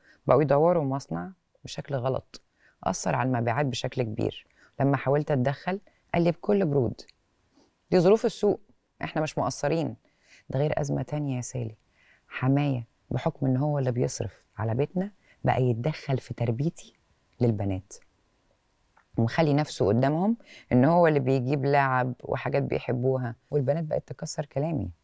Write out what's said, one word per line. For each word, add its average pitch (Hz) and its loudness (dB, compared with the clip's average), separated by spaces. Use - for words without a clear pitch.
بقوا 135 6
يدوروا 151 4
مصنع 156 -6
بشكل - -10
غلط، 127 -4
أثر 185 -2
على 127 -2
المبيعات 123 0
بشكل 127 -4
كبير. 107 -4
لما 139 4
حاولت 147 0
أتدخل 143 -2
قال 175 4
لي 170 4
بكل 196 0
برود: 131 0
"دي 185 4
ظروف 208 4
السوق، - 0
إحنا 156 -4
مش - -4
مقصرين." 143 -2
ده 131 -2
غير 151 0
أزمة 143 -2
تانية 143 -4
يا 123 -4
سالي، 117 -8
حماية 135 0
بحكم 135 -2
إن 131 2
هو 147 0
اللي 127 0
بيصرف 123 -4
على 110 -2
بيتنا 180 -2
بقى 127 2
يتدخل 127 -2
في - -8
تربيتي 127 -4
للبنات، 101 0
ومخلي 143 2
نفسه 143 0
قدامهم 151 2
إن 127 6
هو 170 6
اللي 151 4
بيجيب 131 0
لعب 131 2
وحاجات 139 -2
بيحبوها، 127 -2
والبنات 147 0
بقت 160 -4
تكسر 156 -8
كلامي 139 -4